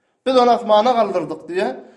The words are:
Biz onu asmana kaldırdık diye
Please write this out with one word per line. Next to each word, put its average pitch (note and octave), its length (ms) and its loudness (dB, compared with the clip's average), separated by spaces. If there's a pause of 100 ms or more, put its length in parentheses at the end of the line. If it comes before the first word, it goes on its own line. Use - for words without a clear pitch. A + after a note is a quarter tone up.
(260)
Biz B3+ 120 0
onu A#3+ 140 4
asmana A3+ 440 2
kaldırdık F3+ 520 -4
diye F#3+ 280 -4 (220)